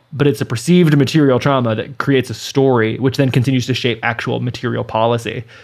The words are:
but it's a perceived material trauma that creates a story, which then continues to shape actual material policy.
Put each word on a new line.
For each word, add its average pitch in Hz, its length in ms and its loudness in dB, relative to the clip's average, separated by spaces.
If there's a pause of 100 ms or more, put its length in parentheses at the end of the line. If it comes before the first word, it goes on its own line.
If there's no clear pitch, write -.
(120)
but 143 140 0
it's 139 160 0
a - 20 -4
perceived 165 540 2
material 135 400 4
trauma 123 380 0
that 120 200 -8
creates 135 320 0
a 110 60 -10
story, 120 640 0
which 127 180 -2
then 135 140 2
continues 127 360 0
to 127 80 -2
shape 117 280 -2
actual 117 380 -4
material 117 440 -6
policy. 117 600 -2 (200)